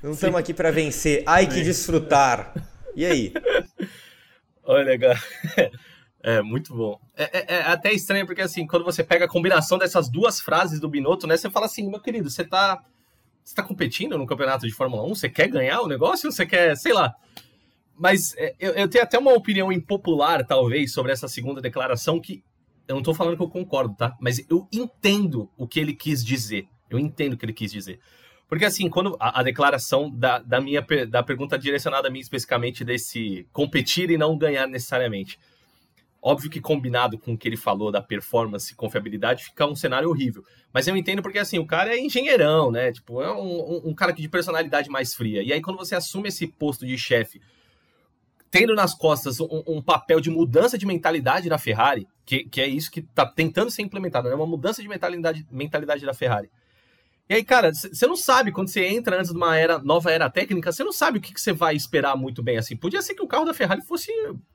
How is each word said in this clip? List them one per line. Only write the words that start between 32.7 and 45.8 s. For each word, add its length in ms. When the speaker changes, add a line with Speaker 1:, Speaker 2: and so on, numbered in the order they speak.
Speaker 2:
desse 680
competir 580
e 80
não 180
ganhar 300
necessariamente. 720
Óbvio 300
que 100
combinado 580
com 140
o 60
que 100
ele 80
falou 340
da 120
performance 680
e 40
confiabilidade, 680
fica 220
um 100
cenário 320
horrível. 360
Mas 140
eu 100
entendo 260
porque, 160
assim, 200
o 80
cara 280
é 40
engenheirão, 720
né? 220
Tipo, 300
é 100
um, 440
um, 140
um 40
cara 180
que 100
de 60
personalidade 600
mais 240
fria. 280
E 100
aí, 100
quando 160
você 160